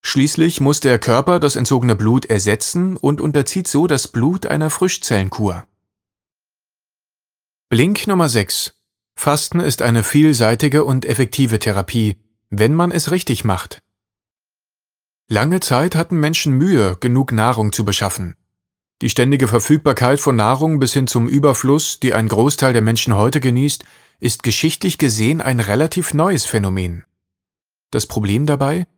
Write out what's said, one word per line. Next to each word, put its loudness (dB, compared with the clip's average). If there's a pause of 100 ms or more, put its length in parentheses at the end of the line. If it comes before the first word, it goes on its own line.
Schließlich 0
muss 2
der 2
Körper 2
das 0
entzogene 0
Blut 0
ersetzen -2
und -2
unterzieht -2
so 2
das -2
Blut -2
einer -2
Frischzellenkur. -2 (2000)
Blink 2
Nummer 2
sechs. -2 (400)
Fasten -2
ist -2
eine 2
vielseitige 2
und 0
effektive 0
Therapie, -2 (320)
wenn 2
man 0
es -4
richtig -2
macht. -4 (1500)
Lange 0
Zeit 0
hatten -2
Menschen 0
Mühe, 2
genug 0
Nahrung 0
zu -4
beschaffen. -4 (680)
Die 0
ständige 2
Verfügbarkeit 2
von 0
Nahrung 2
bis 0
hin 0
zum 0
Überfluss, 0
die 0
ein 0
Großteil 2
der 2
Menschen 0
heute 2
genießt, 0 (340)
ist -4
geschichtlich -2
gesehen 0
ein 0
relativ -2
neues 0
Phänomen. -4 (840)
Das -4
Problem -2
dabei? -2 (120)